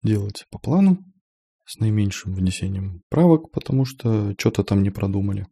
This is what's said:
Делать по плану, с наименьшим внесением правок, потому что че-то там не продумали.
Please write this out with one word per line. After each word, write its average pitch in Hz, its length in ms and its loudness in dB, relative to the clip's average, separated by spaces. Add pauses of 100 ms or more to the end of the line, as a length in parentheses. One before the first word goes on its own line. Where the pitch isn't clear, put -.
Делать 101 480 -2
по - 80 -16
плану, 185 380 4 (680)
с - 140 -18
наименьшим 104 540 0
внесением 95 760 -4
правок, 160 420 4
потому 131 340 -2
что 107 520 -2
че-то 104 260 0
там 98 200 2
не 101 80 0
продумали. 98 600 -4